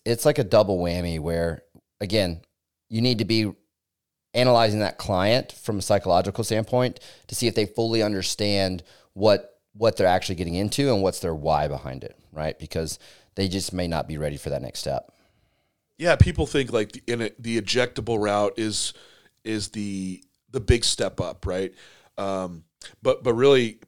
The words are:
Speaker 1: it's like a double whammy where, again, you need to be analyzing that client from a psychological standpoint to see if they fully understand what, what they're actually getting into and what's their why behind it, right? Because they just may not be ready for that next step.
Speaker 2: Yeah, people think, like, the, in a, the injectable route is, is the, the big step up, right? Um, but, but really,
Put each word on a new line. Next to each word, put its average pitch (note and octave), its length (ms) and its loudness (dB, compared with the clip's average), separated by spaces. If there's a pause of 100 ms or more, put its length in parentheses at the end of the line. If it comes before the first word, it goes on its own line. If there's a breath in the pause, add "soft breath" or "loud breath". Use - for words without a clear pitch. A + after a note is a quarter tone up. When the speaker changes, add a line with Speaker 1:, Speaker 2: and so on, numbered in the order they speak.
Speaker 1:
it's A#2 180 0
like D3 140 4
a C3 60 2
double G2+ 340 4
whammy F2 420 -2
where, E2+ 440 -2 (360)
again, F#2+ 400 -2 (480)
you A2+ 140 -2
need B2 160 2
to A2 80 0
be A2 260 0 (800)
analyzing A#2 480 4
that G2+ 160 -2
client G#2 560 0
from - 260 -6
a F#2 40 -6
psychological F#2+ 600 0
standpoint A#2 560 -2 (260 loud breath)
to - 80 -14
see - 120 -2
if G#2+ 80 0
they G#2+ 120 2
fully A2+ 360 0
understand G2 800 -2 (300 soft breath)
what, G2+ 480 2 (120)
what G#2+ 240 0
they're G2 100 4
actually F2+ 300 2
getting E2+ 180 -4
into G#2+ 380 0
and G2 100 0
what's F#2 160 0
their E2+ 160 -4
why D2+ 340 0
behind C2+ 340 -10
it, - 140 -16 (160)
right? D#2 260 -6
Because D#2+ 400 -8 (360 soft breath)
they G2 120 0
just F#2 280 -4
may F2+ 120 -2
not D#2+ 220 -2
be D2+ 80 -8
ready D2 220 -6
for - 100 -10
that C#2 140 -4
next - 180 -12
step. - 320 -6 (840)
Speaker 2:
Yeah, D#3+ 180 2
people E3 300 4
think, C3 260 0
like, A2 200 0
the, - 140 -16
in A#2+ 140 -2
a, A2 180 -4
the A2+ 220 -2
injectable A2 580 0
route G#2 400 2
is, G#2+ 360 -2 (500 soft breath)
is A2 260 -4
the, G2 540 -6 (260)
the C3 100 -6
big A#2+ 240 2
step - 360 -2
up, - 260 -8
right? F#2 280 -4 (440 soft breath)
Um, F#2 460 -6 (380 loud breath)
but, C3 200 0
but B2 120 2
really, B2+ 540 4